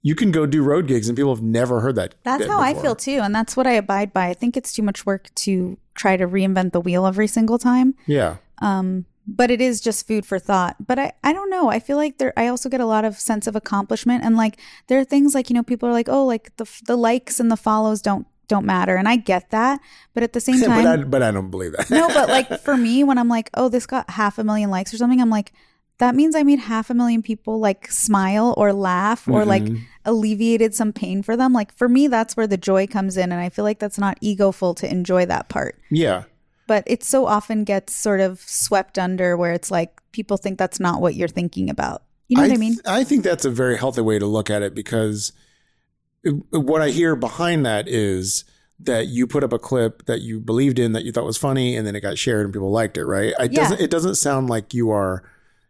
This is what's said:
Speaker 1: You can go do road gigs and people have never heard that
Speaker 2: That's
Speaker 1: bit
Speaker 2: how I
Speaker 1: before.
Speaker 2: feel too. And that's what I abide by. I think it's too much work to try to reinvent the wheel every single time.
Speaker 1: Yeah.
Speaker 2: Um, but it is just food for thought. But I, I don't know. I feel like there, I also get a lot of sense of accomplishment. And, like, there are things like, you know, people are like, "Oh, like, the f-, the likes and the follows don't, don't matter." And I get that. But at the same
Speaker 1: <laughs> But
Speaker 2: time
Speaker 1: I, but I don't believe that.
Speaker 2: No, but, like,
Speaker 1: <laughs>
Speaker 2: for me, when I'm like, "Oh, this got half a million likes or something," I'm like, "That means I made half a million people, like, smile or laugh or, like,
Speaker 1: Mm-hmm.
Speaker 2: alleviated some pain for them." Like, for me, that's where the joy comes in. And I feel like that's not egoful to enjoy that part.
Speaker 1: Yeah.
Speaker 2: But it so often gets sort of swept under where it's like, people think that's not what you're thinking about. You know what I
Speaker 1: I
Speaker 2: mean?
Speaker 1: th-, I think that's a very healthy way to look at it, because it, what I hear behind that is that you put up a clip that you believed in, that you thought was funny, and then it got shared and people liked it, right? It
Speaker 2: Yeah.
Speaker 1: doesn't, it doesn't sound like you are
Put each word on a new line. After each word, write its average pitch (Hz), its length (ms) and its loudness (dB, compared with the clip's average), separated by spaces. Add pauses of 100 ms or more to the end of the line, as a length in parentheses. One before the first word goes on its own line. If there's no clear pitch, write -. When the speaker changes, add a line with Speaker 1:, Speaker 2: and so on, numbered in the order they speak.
Speaker 1:
You 147 140 2
can 208 160 2
go 156 140 2
do 147 180 2
road 147 240 2
gigs 120 220 0
and 120 80 -2
people 139 160 2
have 113 100 -4
never 117 380 0
heard 127 140 0
that 92 280 -4
Speaker 2:
That's 254 200 -2
Speaker 1:
bit - 60 -4
Speaker 2:
how 415 100 2
I 277 140 2
Speaker 1:
before. - 100 -4
Speaker 2:
feel 247 120 0
too. 277 260 -4
And 202 140 -2
that's 226 220 -2
what 262 100 2
I 254 60 4
abide 202 400 0
by. 185 140 0
I 180 60 -2
think 240 220 -2
it's 254 180 -4
too - 100 -4
much 202 220 -4
work 196 300 -4
to 185 420 -2 (160)
try 190 220 2
to 185 100 0
reinvent 185 460 0
the 175 80 0
wheel 180 260 0
every 196 220 2
single 226 300 2
time. 254 380 2 (120)
Speaker 1:
Yeah. 123 300 0 (240)
Speaker 2:
Um, 185 440 -2 (220)
but 233 240 2
it 240 80 2
is 247 220 0
just - 260 -4
food 214 180 -2
for 190 140 -4
thought. 185 460 0
But 254 140 0
I, 277 120 -2 (120)
I 285 100 2
don't 392 160 -4
know. 359 200 2
I 214 100 0
feel 277 180 -2
like 294 200 -2
there, 262 200 -2
I 226 100 0
also 247 220 -4
get 254 100 -2
a 247 60 0
lot 220 180 2
of 214 160 -2
sense 214 260 -4
of 214 120 -6
accomplishment. 220 680 -2
And, 226 140 2
like, 220 200 0 (300)
there 254 120 4
are 269 60 2
things 285 300 4
like, 262 140 -2
you 240 40 0
know, 240 100 0
people 240 260 -4
are 240 40 2
like, 233 160 0
"Oh, 277 160 2
like, 233 320 -4
the 233 80 -10
f-, - 200 -20
the 240 100 0
likes 240 460 0
and 226 100 2
the 220 60 2
follows 214 440 0
don't, 196 240 -2 (220)
don't 202 180 0
matter." 185 300 0
And 190 140 0
I 247 80 4
get 190 340 -2
that. 254 300 0 (320)
But 233 100 -2
at 233 80 -2
the 240 80 -4
same 254 200 2
Speaker 1:
<laughs> - 20 4
But 226 60 4
Speaker 2:
time 233 200 6
Speaker 1:
I, 160 160 2
but 135 180 0
I 113 100 2
don't 95 200 -4
believe 92 220 -6
that. - 180 -4
Speaker 2:
No, 320 160 4
but, 285 220 2
like, 262 320 0
Speaker 1:
<laughs> - 0 -
Speaker 2:
for 285 160 0
me, 240 260 2
when 277 140 2
I'm 240 100 2
like, 233 260 -2
"Oh, 254 140 0
this 240 180 -2
got - 260 -6
half 202 280 -2
a 220 60 -2
million 214 240 0
likes 190 240 -4
or 226 40 -10
something," 247 240 4
I'm 233 80 4
like, 214 220 -2 (480)
"That 247 160 4
means 302 200 4
I 311 80 2
made 285 160 6
half 220 300 -4
a 247 60 -2
million 240 260 2
people, 220 380 -6
like, 202 320 -2
smile 208 680 2
or 208 160 4
laugh 196 540 -2
or, 208 180 2
like, 196 180 2
Speaker 1:
Mm-hmm. 113 200 -4 (220)
Speaker 2:
alleviated 220 680 2
some 214 180 -2
pain 190 300 -4
for 226 160 -2
them." 254 160 4
Like, 214 240 0
for 247 100 2
me, 262 200 6
that's 226 280 0
where 226 120 0
the 202 100 0
joy 190 300 2
comes 190 280 -4
in. 180 160 -2
And 175 80 -4
I 175 100 -6
feel 208 140 -6
like 208 140 -2
that's 208 220 -6
not 196 220 -2
egoful 190 560 0
to - 120 -8
enjoy 180 380 0
that - 220 -4
part. - 280 -6 (140)
Speaker 1:
Yeah. 127 320 2 (440)
Speaker 2:
But 208 180 2
it - 180 -2
so 269 220 2
often 214 380 -2
gets 196 320 -4
sort 202 240 0
of 185 220 0
swept - 580 -2
under 180 360 0
where 170 180 -2
it's 175 180 -6
like, 170 300 -4 (100)
people 202 260 -4
think 190 220 -6
that's 185 200 -2
not 175 220 0
what 175 140 0
you're 175 120 -2
thinking 160 400 -4
about. - 360 -6 (240)
You 247 100 4
know 277 60 6
what 269 80 6
I - 20 4
Speaker 1:
I 247 40 4
Speaker 2:
mean? 220 160 2
Speaker 1:
th-, 233 120 -4
I 220 180 0
think 262 200 2
that's 175 200 0
a 139 60 0
very 123 260 0
healthy 127 260 -2
way 110 180 2
to 101 80 0
look 107 240 -2
at 104 100 0
it, 98 140 -6
because 107 560 -4 (920)
it, 165 80 0 (200)
what 156 320 0
I 147 60 2
hear 160 260 2
behind 151 500 -2
that 107 220 -2
is 98 560 -2 (380)
that 113 260 -2
you 123 180 0
put 139 180 -2
up 123 80 -2
a 120 60 -2
clip 117 480 -2
that 120 160 -4
you 113 180 -10
believed 120 380 0
in, 117 160 2
that 113 120 -4
you 120 60 -8
thought 117 140 -2
was 113 120 -6
funny, 131 380 -2
and 110 120 -4
then 101 80 -6
it 104 60 -8
got 101 180 -6
shared 107 260 0
and 98 80 -6
people 98 180 -4
liked 110 260 -2
it, 80 80 -4
right? 98 340 -2
It 220 120 0
Speaker 2:
Yeah. 156 100 2
Speaker 1:
doesn't, 190 200 0
it 160 80 0
doesn't 170 260 -2
sound 135 340 -2
like 113 240 -6
you 117 180 0
are 95 320 -2 (460)